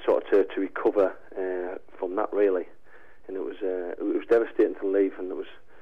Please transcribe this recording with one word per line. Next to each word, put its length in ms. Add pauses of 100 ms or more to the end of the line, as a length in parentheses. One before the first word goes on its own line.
sort 180
of 80
to, 240
to 60
recover, 520 (240)
uh, 400 (200)
from 180
that, 180
really. 320 (600)
And 100
it 60
was, 180
uh, 380
it 40
was 260
devastating 520
to 60
leave, 320
and 100
it 80
was 100 (340)